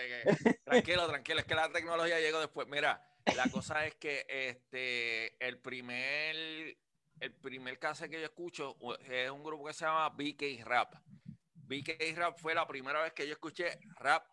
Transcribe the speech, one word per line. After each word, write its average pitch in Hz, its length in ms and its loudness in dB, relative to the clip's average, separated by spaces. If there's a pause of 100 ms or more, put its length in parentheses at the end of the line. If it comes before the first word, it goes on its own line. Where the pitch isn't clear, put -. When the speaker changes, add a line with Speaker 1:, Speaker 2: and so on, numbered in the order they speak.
(260)
Speaker 1:
ok. - 340 6
Speaker 2:
<laughs> - 40 -20
Speaker 1:
Tranquilo, 180 440 6
tranquilo, 151 300 0
es 151 80 0
que 165 80 0
la 156 160 4
tecnología 165 500 2
llegó 156 200 2
después. 143 280 -4
Mira, 143 340 2 (340)
la 127 140 4
cosa 156 360 -2
es 151 80 -6
que, 143 340 -4
este, 123 1120 -2
el 127 160 -4
primer, 131 800 -4 (840)
el 135 200 -8
primer 127 380 -10
cassette 156 320 -4
que 160 100 -6
yo 156 60 -6
escucho 160 540 -8
u-, 120 120 -6
es 127 380 -2
un 143 120 -12
grupo 156 220 -8
que 151 80 -8
se 160 140 -4
llama 156 240 4
B 147 260 -4
K 143 100 -4 (160)
Rap. 113 320 2 (600)
B 139 280 -6
K 160 120 -2 (220)
Rap 175 220 0
fue 160 160 0
la 165 120 4
primera 139 360 -2
vez 160 120 -2
que 147 120 -4
yo 151 60 -4
escuché 160 460 -4 (200)
rap 143 340 4